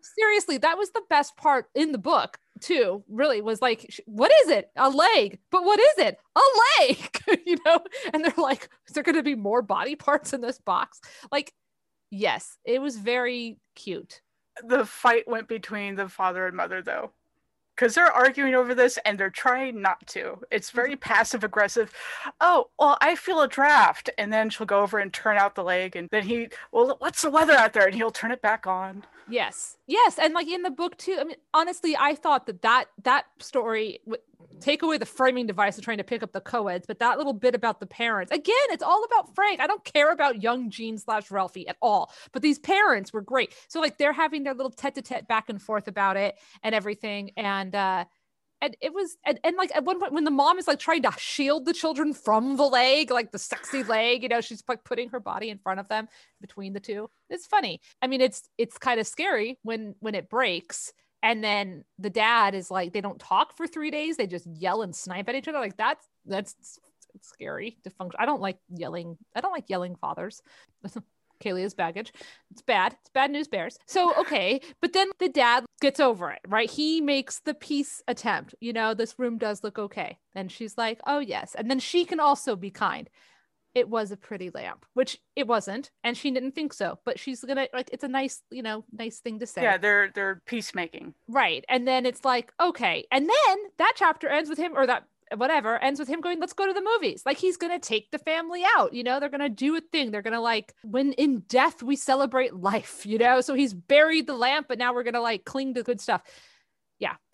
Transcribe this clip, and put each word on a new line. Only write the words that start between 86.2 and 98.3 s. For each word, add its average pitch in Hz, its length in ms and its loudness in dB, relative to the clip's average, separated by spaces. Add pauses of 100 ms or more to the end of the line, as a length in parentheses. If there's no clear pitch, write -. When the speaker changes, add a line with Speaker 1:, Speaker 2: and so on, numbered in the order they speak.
Speaker 1:
didn't 254 260 -4
think 302 180 -6
so. - 320 -6
But 240 120 -4
she's 254 240 -10
gonna, 262 300 -4
like, 254 220 -8
it's - 100 -10
a 285 60 -6
nice, 269 420 -6
you 254 100 -14
know, 220 300 -8
nice 226 280 -12
thing 220 200 -10
to 233 80 -8
say. - 160 -6
Speaker 2:
Yeah, 202 140 2
they're, 202 360 4
they're 190 320 -4
peacemaking. 180 680 -8 (160)
Speaker 1:
Right. 208 400 0
And 247 180 0
then 254 180 0
it's 247 200 -6
like, 247 340 -2
okay. 240 520 -2
And 277 180 0
then 453 280 4 (200)
that 403 180 2
chapter 320 320 0
ends 302 220 0
with 302 100 -8
him, 330 160 -4
or 269 120 4
that 247 180 -2 (300)
whatever, 240 420 0
ends 277 220 -2
with 269 100 -8
him 320 120 -6
going, 349 180 -4
"Let's 370 140 -6
go 392 120 -2
to 381 80 0
the 392 80 -2
movies." 381 420 -2
Like, 277 140 -2
he's 359 180 0
gonna 339 220 -4
take 220 320 -4
the 302 80 -8
family 330 460 -6 (120)